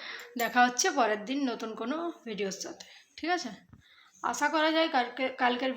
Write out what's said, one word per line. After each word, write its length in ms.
দেখা 240
হচ্ছে 220
পরের 320
দিন 100
নতুন 200
কোনো 160
ভিডিওর 360
সাথে, 220
ঠিক 200
আছে? 160
আশা 300
করা 180
যায় 240
কালকে, 300
কালকের 360